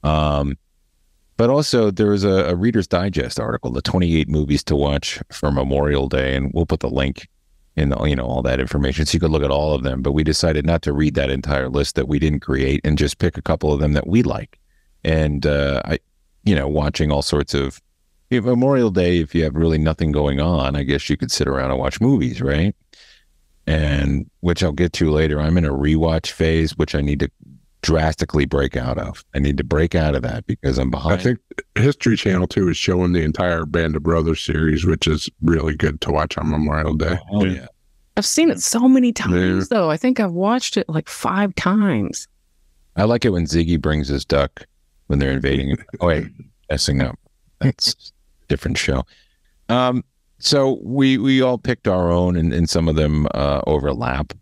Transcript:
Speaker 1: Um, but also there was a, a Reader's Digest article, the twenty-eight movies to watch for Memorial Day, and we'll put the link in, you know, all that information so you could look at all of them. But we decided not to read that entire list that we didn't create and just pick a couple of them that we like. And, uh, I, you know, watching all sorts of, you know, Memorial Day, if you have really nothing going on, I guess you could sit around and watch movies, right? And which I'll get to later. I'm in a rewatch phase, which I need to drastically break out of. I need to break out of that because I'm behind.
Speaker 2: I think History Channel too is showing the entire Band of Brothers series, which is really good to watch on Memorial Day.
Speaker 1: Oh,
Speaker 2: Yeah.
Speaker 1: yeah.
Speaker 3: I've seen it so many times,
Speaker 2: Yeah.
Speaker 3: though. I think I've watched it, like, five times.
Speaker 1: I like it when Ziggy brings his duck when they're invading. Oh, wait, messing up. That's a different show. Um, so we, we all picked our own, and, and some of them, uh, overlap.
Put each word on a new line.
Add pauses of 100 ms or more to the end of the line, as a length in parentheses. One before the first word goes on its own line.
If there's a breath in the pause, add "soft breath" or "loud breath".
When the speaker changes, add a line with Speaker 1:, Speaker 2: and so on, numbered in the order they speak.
Speaker 1:
Um, (800)
but
also
there
was
a,
a
Reader's
Digest
article,
the
twenty-eight
movies
to
watch (140)
for
Memorial
Day,
and
we'll
put
the
link (480)
in, (120)
you
know,
all
that
information
so
you
could
look
at
all
of
them.
But
we
decided
not
to
read
that
entire
list
that
we
didn't
create
and
just
pick
a
couple
of
them
that
we
like. (440)
And,
uh,
I, (460)
you
know,
watching
all
sorts
of, (500)
you
know,
Memorial
Day,
if
you
have
really
nothing
going
on,
I
guess
you
could
sit
around
and
watch
movies,
right? (880 soft breath)
And (100)
which
I'll
get
to
later.
I'm
in
a
rewatch
phase,
which
I
need
to (520)
drastically
break
out
of. (100)
I
need
to
break
out
of
that
because
I'm
behind.
Speaker 2:
I
think (380)
History
Channel
too
is
showing
the
entire
Band
of
Brothers
series,
which
is (140)
really
good
to
watch
on
Memorial
Day. (140)
Speaker 1:
Oh,
Speaker 2:
Yeah.
Speaker 1:
yeah. (500)
Speaker 3:
I've
seen
it
so
many
times, (360)
Speaker 2:
Yeah.
Speaker 3:
though.
I
think
I've
watched
it,
like,
five
times. (680)
Speaker 1:
I
like
it
when
Ziggy
brings
his
duck (480)
when
they're
invading. (240)
Oh,
wait, (440)
messing
up. (400)
That's (300)
a
different
show. (640)
Um, (360)
so
we,
we
all
picked
our
own,
and,
and
some
of
them,
uh,
overlap.